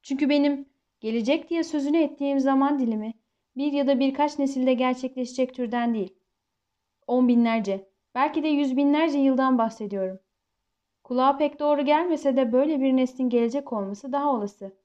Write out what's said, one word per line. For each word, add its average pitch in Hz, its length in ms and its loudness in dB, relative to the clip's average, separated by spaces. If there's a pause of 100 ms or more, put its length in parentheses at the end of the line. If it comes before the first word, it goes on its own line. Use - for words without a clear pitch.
Çünkü 277 260 -2
benim 285 400 2 (320)
gelecek 233 500 -2
diye 330 140 -2
sözünü 302 340 -2
ettiğim 277 420 0
zaman 277 380 2
dilimi 226 360 -4 (420)
bir 277 160 -4
ya 277 140 0
da 269 140 2
birkaç 285 380 0
nesilde 262 360 0
gerçekleşecek 254 800 -4
türden 240 400 -4
değil. 196 200 -6 (920)
On 254 220 2
binlerce, 226 600 0 (260)
belki 294 280 0
de 311 60 0
yüz 285 280 0
binlerce 285 420 2
yıldan 262 400 2
bahsediyorum. 202 600 -4 (840)
Kulağa 254 320 2
pek 285 240 -2
doğru 294 240 2
gelmese 294 520 2
de 247 160 2
böyle 277 280 2
bir 262 160 2
neslin 254 320 -2
gelecek 240 440 -2
olması 202 400 -8
daha 285 180 -2
olası. 202 540 -6